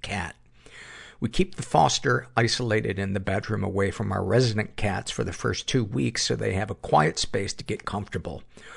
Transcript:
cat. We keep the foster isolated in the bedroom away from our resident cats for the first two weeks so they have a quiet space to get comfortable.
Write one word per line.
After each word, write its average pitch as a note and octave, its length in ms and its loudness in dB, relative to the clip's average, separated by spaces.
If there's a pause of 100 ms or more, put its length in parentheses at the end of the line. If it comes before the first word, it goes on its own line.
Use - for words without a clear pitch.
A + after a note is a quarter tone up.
cat. F#2+ 320 -6 (840)
We - 80 -2
keep - 280 2
the C3+ 80 -6
foster C3+ 640 4 (100)
isolated A2 640 2
in G2 140 -2
the F#2+ 60 0
bedroom G2 440 -2
away F#2+ 260 2
from G2+ 220 -4
our G2 120 0
resident G#2+ 520 2
cats G2 340 0
for - 140 -2
the F2 100 -4
first - 340 -2
two B2+ 160 2
weeks A#2+ 380 -2
so - 140 0
they G#2+ 180 0
have G2 160 0
a - 60 -4
quiet D3+ 420 4
space - 360 -2
to - 100 -10
get - 220 -6
comfortable. - 580 -6 (340)